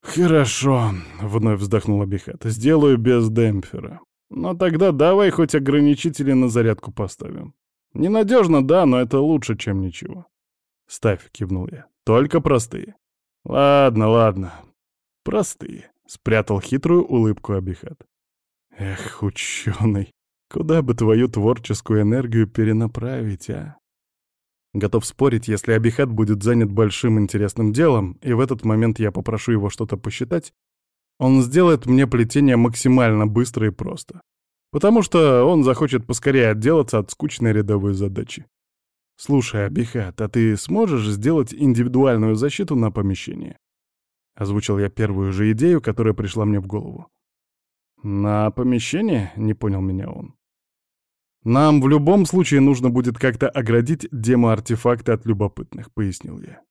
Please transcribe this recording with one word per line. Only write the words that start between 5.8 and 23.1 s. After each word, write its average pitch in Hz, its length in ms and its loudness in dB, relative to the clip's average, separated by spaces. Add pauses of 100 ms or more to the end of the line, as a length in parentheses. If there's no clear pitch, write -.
на 127 160 2
зарядку 113 460 -2
поставим. - 640 -12 (380)
Ненадёжно, 196 720 2
да, 170 200 4
но 127 160 4
это 127 180 0
лучше, 143 380 0
чем 98 240 -4
ничего". 95 440 -10 (600)
"Ставь", - 440 -4
кивнул 90 380 -6
я, - 180 -20 (180)
"только 135 340 2
простые". 143 560 -4 (480)
"Ладно, 135 640 2
ладно, 107 460 2 (720)
простые", - 640 -6 (160)
спрятал 107 540 -2
хитрую 160 420 0
улыбку 110 500 -2
Абихат. 92 520 -8 (760)
Эх, 98 440 -10
учёный, 101 920 -4 (360)
куда 160 320 0
бы 120 120 -2
твою 113 340 2
творческую 110 760 0
энергию 113 440 0
перенаправить, 113 1000 -4